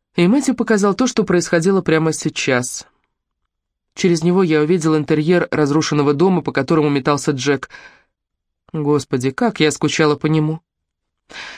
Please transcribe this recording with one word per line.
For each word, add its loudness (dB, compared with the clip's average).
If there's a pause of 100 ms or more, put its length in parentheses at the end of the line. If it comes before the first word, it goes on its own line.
(160)
И 4
Мэтью 2
показал 0
то, -2
что 0
происходило 0
прямо 0
сейчас. -4 (1080)
Через 0
него 2
я 2
увидел 0
интерьер 0
разрушенного 0
дома, 2
по -6
которому 0
метался 0
Джек. -2 (1040)
Господи, -2
как -2
я 2
скучала 0
по -6
нему. 0 (960)